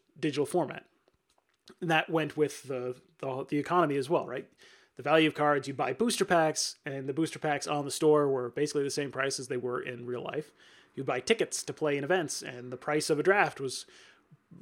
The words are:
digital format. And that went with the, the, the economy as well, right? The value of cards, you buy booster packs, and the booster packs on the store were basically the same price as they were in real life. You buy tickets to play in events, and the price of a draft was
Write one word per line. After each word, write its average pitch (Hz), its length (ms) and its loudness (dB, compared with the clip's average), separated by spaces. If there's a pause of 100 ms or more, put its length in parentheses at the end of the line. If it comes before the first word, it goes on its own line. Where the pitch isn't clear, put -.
(180)
digital 143 280 0
format. - 380 -2 (960)
And 170 100 -2
that 160 180 2
went 160 280 -2
with 151 260 0
the, 127 320 -6 (240)
the, 135 300 -6
the 147 100 0
economy 151 380 2
as 135 120 -2
well, 143 180 2
right? 131 200 -10 (500)
The 131 60 -14
value 156 260 6
of 143 60 0
cards, 147 340 2
you 139 60 -6
buy 127 180 -2
booster 226 320 0
packs, 160 520 2 (100)
and 139 200 -6
the 139 60 -2
booster 151 260 -2
packs 147 280 -2
on 147 180 -2
the 139 60 -6
store 151 380 6
were 127 200 0
basically 147 360 0
the 143 60 -2
same 143 200 -4
price 135 280 -2
as 131 100 -8
they 127 100 -2
were 123 200 -2
in 123 280 -8
real 123 160 -6
life. - 300 -6 (420)
You 135 100 -8
buy 131 160 -2
tickets 196 440 0
to 143 100 -6
play 143 240 -2
in 143 60 -4
events, 165 360 -2
and 123 320 -12
the 127 60 -8
price 151 320 -2
of 151 80 2
a 147 40 0
draft 185 380 2
was - 240 -8 (760)